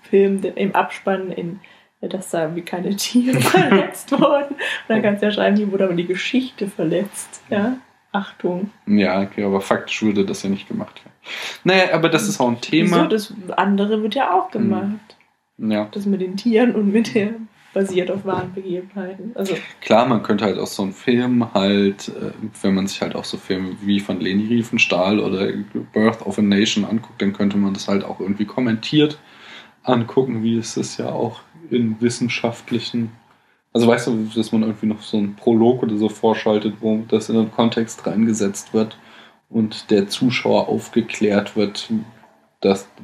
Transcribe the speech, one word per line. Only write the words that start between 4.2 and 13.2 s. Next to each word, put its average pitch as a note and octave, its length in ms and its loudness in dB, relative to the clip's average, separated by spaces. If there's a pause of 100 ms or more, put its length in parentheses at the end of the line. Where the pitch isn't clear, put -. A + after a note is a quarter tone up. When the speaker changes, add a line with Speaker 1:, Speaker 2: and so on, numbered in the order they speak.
Speaker 1:
Und - 40 -18 (280)
dann G#3+ 160 2
kannst G#3 180 0
du G#3 60 2
ja G#3 40 0
schreiben, G3+ 260 2
hier G3+ 140 0
wurde F#3+ 120 2
aber F#3 100 2
die F3+ 140 -2
Geschichte G#3+ 600 -4
verletzt. F3 840 -4
Ja? A3+ 280 0 (340)
Achtung. F#3+ 600 -4 (160)
Speaker 2:
Ja, G2 340 4
okay, G2 220 -4
aber G2 180 0
faktisch - 400 -2
würde G2+ 240 2
das G2+ 160 -6
ja G2 80 -4
nicht G2 180 -4
gemacht - 280 -8 (100)
werden. - 100 -20 (480)
Naja, F#3 300 4
aber D#3+ 160 4
das B2+ 180 2
ist - 120 -4
auch B2 100 4
ein A#2+ 120 -2
Thema. E3 480 4
Speaker 1:
Wieso? G#3+ 280 -2